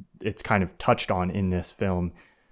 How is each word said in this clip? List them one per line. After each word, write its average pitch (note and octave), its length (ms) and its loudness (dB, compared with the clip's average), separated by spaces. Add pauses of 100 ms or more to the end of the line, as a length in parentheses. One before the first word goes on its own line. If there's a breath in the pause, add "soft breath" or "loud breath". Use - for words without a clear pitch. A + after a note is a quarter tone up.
(200)
it's G2 220 -4
kind G2+ 200 2
of - 160 -4
touched - 320 2
on F#2 200 0
in F#2+ 200 0
this F2 200 -2
film. F2+ 420 -2 (400 soft breath)